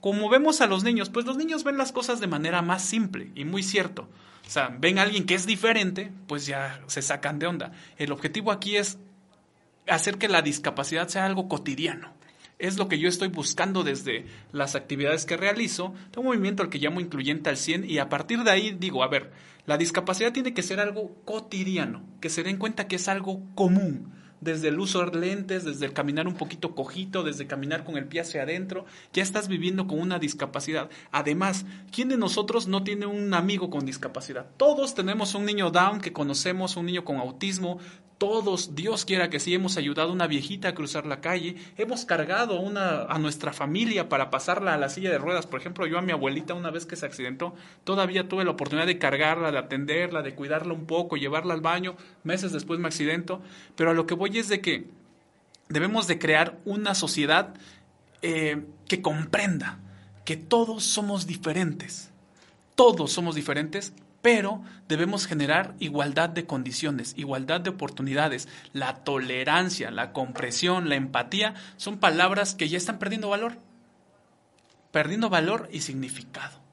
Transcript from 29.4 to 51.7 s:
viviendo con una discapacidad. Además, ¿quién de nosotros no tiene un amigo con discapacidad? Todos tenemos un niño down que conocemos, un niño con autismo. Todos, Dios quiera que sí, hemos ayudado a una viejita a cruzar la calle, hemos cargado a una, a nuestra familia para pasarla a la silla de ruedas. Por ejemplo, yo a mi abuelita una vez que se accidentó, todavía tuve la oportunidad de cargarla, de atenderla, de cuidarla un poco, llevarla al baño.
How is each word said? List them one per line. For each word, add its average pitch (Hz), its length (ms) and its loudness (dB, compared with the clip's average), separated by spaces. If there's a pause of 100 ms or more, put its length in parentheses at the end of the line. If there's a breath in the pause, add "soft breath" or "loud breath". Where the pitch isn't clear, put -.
viviendo 185 400 0
con 160 140 -2
una 180 180 0
discapacidad. 147 720 -2 (220 loud breath)
Además, 165 520 2 (280 loud breath)
¿quién 254 160 0
de 262 80 2
nosotros 208 500 2
no 196 160 0
tiene 202 240 -2
un 202 280 -2
amigo 180 360 2
con 143 160 -2
discapacidad? 131 600 -8 (100)
Todos 277 400 0
tenemos 196 400 -2
un 202 80 -2
niño 208 260 0
down 190 300 4
que 170 120 -6
conocemos, 180 640 -2
un 170 100 -4
niño 175 180 -2
con 147 140 -2
autismo. 175 600 -4 (400 loud breath)
Todos, 202 560 0
Dios 190 300 -2
quiera 180 260 2
que 151 80 -2
sí, 175 160 0
hemos 185 220 2
ayudado 156 340 0
a - 20 -2
una 180 140 2
viejita 156 440 0
a 170 40 -4
cruzar 151 320 -4
la 139 140 -4
calle, 175 340 -2 (220 loud breath)
hemos 226 280 -2
cargado 185 540 0
a - 20 -2
una, 190 420 0
a 131 180 -2
nuestra 151 320 -2
familia 202 560 0
para 135 200 4
pasarla 180 460 2
a - 20 2
la 143 120 2
silla 185 240 -4
de 147 60 4
ruedas. 160 280 0
Por 131 140 -6
ejemplo, 175 260 -4
yo 165 120 0
a 180 40 0
mi 185 80 0
abuelita 151 440 -2
una 175 180 -6
vez 165 120 -6
que 170 120 -10
se 151 100 -6
accidentó, 135 480 -6 (300 loud breath)
todavía 185 440 2
tuve 185 160 0
la 175 60 2
oportunidad 151 380 0
de 175 100 2
cargarla, 156 540 2
de 139 60 0
atenderla, 147 640 -2
de 135 120 -8
cuidarla 156 400 -2
un 160 120 -10
poco, 165 300 0
llevarla 156 380 0
al 160 60 -4
baño. 180 340 0 (300 loud breath)